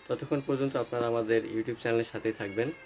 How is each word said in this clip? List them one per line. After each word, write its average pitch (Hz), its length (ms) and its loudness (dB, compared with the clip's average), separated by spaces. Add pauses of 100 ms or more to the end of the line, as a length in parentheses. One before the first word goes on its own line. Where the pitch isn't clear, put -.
ততক্ষণ 139 380 -2
পর্যন্ত 135 360 0
আপনারা 120 300 0
আমাদের 113 320 4 (120)
YouTube 113 300 -2
চ্যানেলের 117 300 2
সাথেই 113 260 -2
থাকবেন। 107 300 -2 (180)